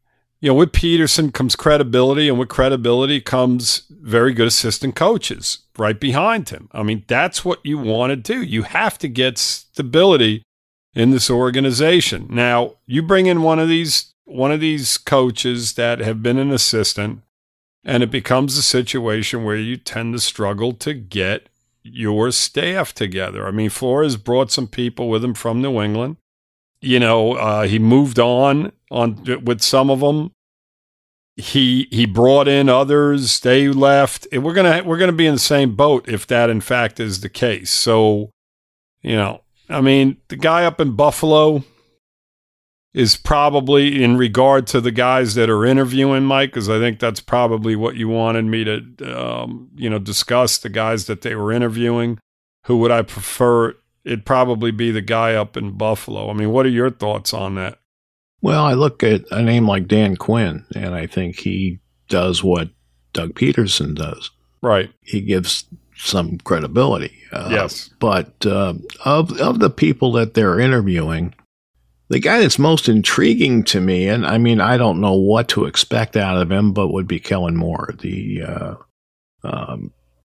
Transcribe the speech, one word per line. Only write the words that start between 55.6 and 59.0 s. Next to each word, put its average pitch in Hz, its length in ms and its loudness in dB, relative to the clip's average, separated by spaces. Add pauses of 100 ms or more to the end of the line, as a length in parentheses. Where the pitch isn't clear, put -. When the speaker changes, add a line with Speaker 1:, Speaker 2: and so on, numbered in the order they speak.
Speaker 1:
Buffalo. 104 540 -4
I - 20 -6
mean, 107 180 -2
what 131 140 2
are 131 60 2
your 120 200 0
thoughts 107 440 -6
on 98 220 -6
that? 92 220 -8 (600)
Speaker 2:
Well, 151 240 2
I 143 80 2
look 135 300 0